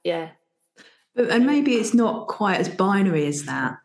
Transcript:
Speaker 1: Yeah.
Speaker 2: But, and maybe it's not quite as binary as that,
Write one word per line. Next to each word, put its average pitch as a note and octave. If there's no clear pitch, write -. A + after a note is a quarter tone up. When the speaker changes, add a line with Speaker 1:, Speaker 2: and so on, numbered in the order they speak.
Speaker 1:
Yeah. E3
Speaker 2:
But, A#3+
and A#3+
maybe C#4+
it's A3
not A3+
quite G3+
as F#3+
binary F#3+
as D3
that, C3+